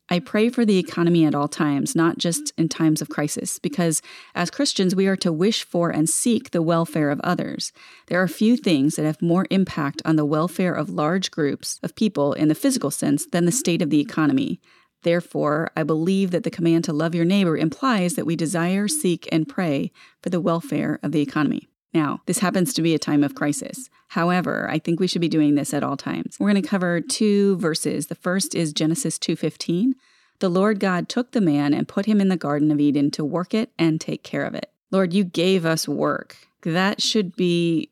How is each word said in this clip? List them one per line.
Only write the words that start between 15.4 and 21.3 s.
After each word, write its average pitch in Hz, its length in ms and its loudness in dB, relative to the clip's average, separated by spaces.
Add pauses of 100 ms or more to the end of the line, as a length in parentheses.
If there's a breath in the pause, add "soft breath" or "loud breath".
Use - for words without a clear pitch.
I 160 80 -2
believe 175 480 0
that 165 100 -2
the 165 80 -2
command 165 360 2
to 170 60 -4
love 165 220 -2
your 170 100 2
neighbor 180 320 4
implies 180 580 0
that - 120 -2
we 165 80 0
desire, 175 540 0
seek, - 420 -2
and 160 160 0
pray 170 460 -2 (320 soft breath)
for 180 60 -4
the 175 100 0
welfare 156 640 -2
of 143 80 -4
the 151 100 0
economy." 143 460 -2 (240)